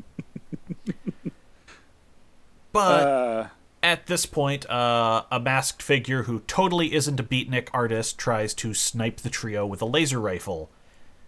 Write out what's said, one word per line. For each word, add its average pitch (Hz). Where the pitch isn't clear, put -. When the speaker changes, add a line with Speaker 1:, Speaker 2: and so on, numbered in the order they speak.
Speaker 1:
But 175
Speaker 2:
Uh. 117
Speaker 1:
at 170
this 175
point, 139
uh, 117
a 127
masked 131
figure 131
who 117
totally 175
isn't 143
a 120
beatnik 127
artist 113
tries 107
to 110
snipe 113
the 120
trio 104
with 98
a 113
laser 131
rifle. 92